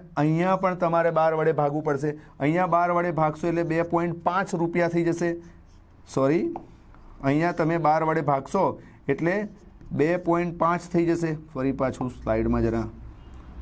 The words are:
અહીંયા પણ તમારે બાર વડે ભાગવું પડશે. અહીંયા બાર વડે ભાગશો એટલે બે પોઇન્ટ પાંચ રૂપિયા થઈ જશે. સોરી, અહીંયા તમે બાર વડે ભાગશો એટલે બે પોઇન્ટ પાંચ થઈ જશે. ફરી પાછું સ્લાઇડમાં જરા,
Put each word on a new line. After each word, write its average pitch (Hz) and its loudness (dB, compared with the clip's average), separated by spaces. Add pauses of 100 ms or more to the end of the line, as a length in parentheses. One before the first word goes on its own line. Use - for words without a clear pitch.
(160)
અહીંયા 160 2
પણ 185 0
તમારે 170 2
બાર 160 2
વડે 156 2
ભાગવું 147 0
પડશે. 147 -2 (220)
અહીંયા 165 2
બાર 170 2
વડે 175 2
ભાગશો 156 0
એટલે 170 0
બે 165 0
પોઇન્ટ 170 -2
પાંચ 185 0
રૂપિયા 170 0
થઈ 170 0
જશે. 170 0 (800)
સોરી, 151 2 (720)
અહીંયા 151 2
તમે 170 0
બાર 156 2
વડે 160 2
ભાગશો 139 0 (280)
એટલે 175 0 (440)
બે 151 2
પોઇન્ટ 175 -2
પાંચ 170 0 (100)
થઈ 170 2
જશે. 165 0 (180)
ફરી 131 -2
પાછું 127 -4
સ્લાઇડમાં 113 0
જરા, 113 0 (720)